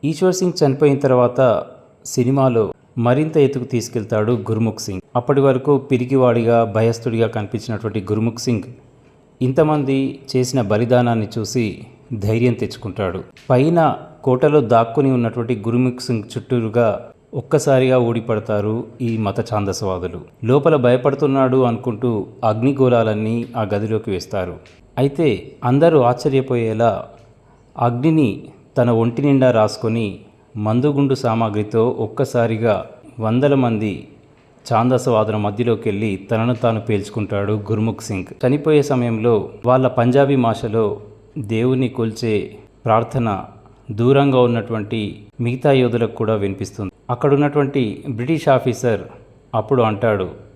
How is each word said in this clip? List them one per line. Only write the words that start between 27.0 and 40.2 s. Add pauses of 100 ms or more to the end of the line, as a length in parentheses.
అగ్నిని (360)
తన
ఒంటి
నిండా
రాసుకొని (380)
మందుగుండు
సామాగ్రితో
ఒక్కసారిగా (300)
వందల
మంది (680)
ఛాందసవాదుల
మధ్యలోకి
వెళ్ళి (140)
తనను
తాను
పేల్చుకుంటాడు
గురుముఖ్
సింగ్.
చనిపోయే
సమయంలో (160)
వాళ్ళ
పంజాబీ